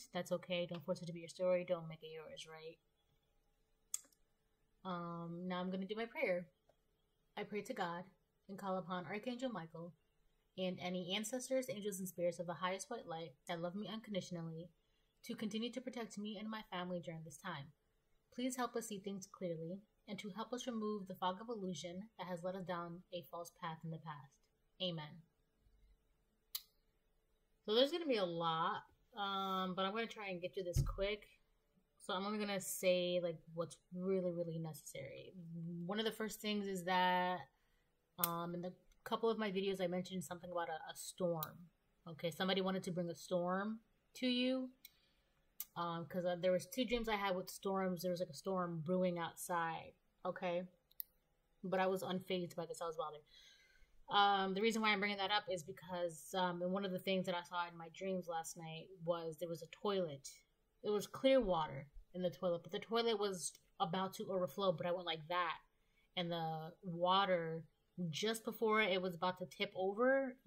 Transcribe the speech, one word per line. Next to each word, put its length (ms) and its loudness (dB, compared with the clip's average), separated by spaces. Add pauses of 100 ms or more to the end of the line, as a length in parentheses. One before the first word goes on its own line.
(120)
that's 200 -2
okay. 360 0
Don't 160 -6
force 200 -2
it 20 -8
to 80 -6
be 60 -8
your 100 -10
story. 380 4
Don't 200 0
make 140 -12
it 100 -12
yours, 400 -12
right? 280 -14 (2000)
Um, 640 -6
now 120 -2
I'm 100 -2
gonna 160 -2
do 100 -6
my 100 -4
prayer. 420 0 (880)
I 60 -4
pray 180 -6
to 120 -6
God 300 -2 (460)
and 80 -12
call 180 -2
upon 300 -2
Archangel 440 -4
Michael 440 -8 (640)
and 240 0
any 340 -2
ancestors, 540 -2
angels, 300 -4
and 80 -4
spirits 300 0
of 100 -4
the 60 -2
highest 360 -2
white 180 -8
light 240 -6 (160)
that 140 -2
love 140 -2
me 120 -4
unconditionally 800 -4 (560)
to 120 -6
continue 360 -2
to 80 -6
protect 380 -8
me 200 -4
and 120 -6
my 200 -6
family 300 -2
during 240 -8
this 140 -14
time. 300 -6 (680)
Please 220 0
help 180 -2
us 140 -2
see 100 -6
things 260 -6
clearly 540 -4 (300)
and 100 -6
to 160 -8
help 160 -6
us 160 -4
remove 400 -2
the 80 -8
fog 240 0
of 80 -12
illusion 680 -6
that 100 -6
has 160 -6
led 120 -2
us 100 -6
down 380 -4 (100)
a 180 -4
false 300 -8
path 240 -4
in 60 -4
the 80 -6
past. 340 -10 (500)
Amen. 400 -4 (2500)
So 80 2
there's 180 8
gonna 140 0
be 120 4
a 80 4
lot, 580 2 (320)
um, 600 0
but 100 2
I'm 80 0
gonna 140 -2
try 200 -8
and 140 -4
get 120 -4
through 100 -2
this 220 4
quick. 400 0 (760)
So 140 -4
I'm 100 0
only 140 0
gonna 220 0
say, 600 4
like, 160 0 (160)
what's 240 -4 (160)
really, 380 2
really 260 -2
necessary. 760 -8 (520)
One 140 -2
of 60 2
the 60 2
first 300 -4
things 240 0
is 200 -2
that, 560 6 (840)
um, 300 2
in 80 -4
the 100 -4 (300)
couple 260 0
of 80 2
my 140 0
videos, 280 2
I 60 2
mentioned 380 -2
something 260 -8
about 200 0
a, 220 -6
a 40 -12
storm. 720 -2 (380)
Okay, 240 -4
somebody 300 4
wanted 220 2
to 80 -2
bring 200 0
a 40 -6
storm 640 2 (360)
to 120 0
you. 420 4 (1080)
Um, 320 -2
'cause, 180 0
uh, 140 2
there 120 6
was 140 4
two 180 0
dreams 260 0
I 60 4
had 200 2
with 120 -2
storms. 540 0
There 100 2
was, 100 0
like, 80 -4
a 40 -10
storm 500 0
brewing 360 4
outside, 760 -2 (320)
okay? 380 0 (1000)
But 160 2
I 60 6
was 160 2
unfazed 540 -2
by 100 -2
this. 160 -8
I 60 -2
was 80 -4
bothered. 260 -4 (880)
Um, 460 6
the 60 2
reason 200 4
why 80 6
I'm 100 6
bringing 180 2
that 140 2
up 160 4
is 140 0
because, 720 -4
um, 300 2
and 80 2
one 140 2
of 60 0
the 60 0
things 300 2
that 80 2
I 80 -2
saw 240 -2
in 100 -12
my 120 -10
dreams 380 -2
last 300 -4
night 300 -8 (160)
was 340 0
there 120 -4
was 120 -6
a 60 -12
toilet. 600 -2 (540)
It 80 -2
was 160 2
clear 360 6
water 460 2 (280)
in 80 -4
the 60 4
toilet, 340 0
but 80 -14
the 80 -2
toilet 400 2
was 400 -2 (220)
about 320 2
to 180 -4
overflow, 400 4
but 160 2
I 40 4
went 140 0
like 220 -2
that. 300 2 (580)
And 160 0
the 500 -2
water, 840 4 (440)
just 360 0
before 360 4
it 180 6
was 140 0
about 260 2
to 60 -6
tip 300 -4
over, 720 4